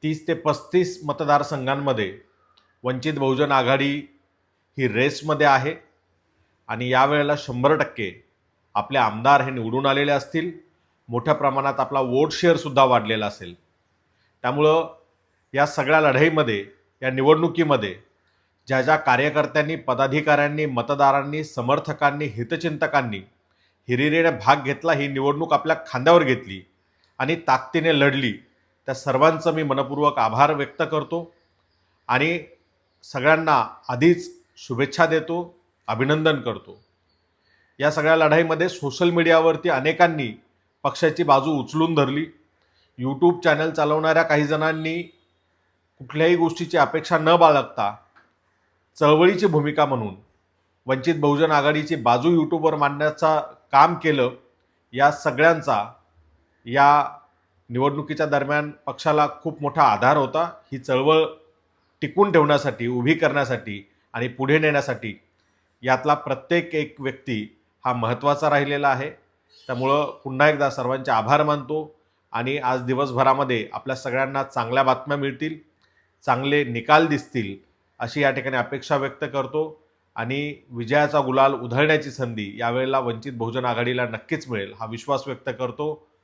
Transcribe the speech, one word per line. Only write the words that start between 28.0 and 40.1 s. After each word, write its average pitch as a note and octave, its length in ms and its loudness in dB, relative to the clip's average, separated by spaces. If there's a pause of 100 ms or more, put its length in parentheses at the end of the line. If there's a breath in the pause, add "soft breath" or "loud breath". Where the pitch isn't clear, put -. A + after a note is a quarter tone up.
लढली, C3+ 320 2 (540)
त्या C3+ 80 -6
सर्वांचं D3+ 600 2
मी D#3 80 -4
मनपूर्वक C#3 560 -2
आभार B2 340 2
व्यक्त C#3 380 -6
करतो D#3+ 440 -8 (720)
आणि D3 320 0 (640)
सगळ्यांना D3 640 2 (200)
आधीच D#3 520 0 (160)
शुभेच्छा C#3 500 -2
देतो, E3 520 -4 (280)
अभिनंदन D3 540 0
करतो. A#2 420 -10 (960)
या D3 100 4
सगळ्या D#3 260 2
लढाईमध्ये D#3+ 520 4
सोशल E3+ 420 -2
मीडियावरती E3 580 2
अनेकांनी D#3 760 0 (400)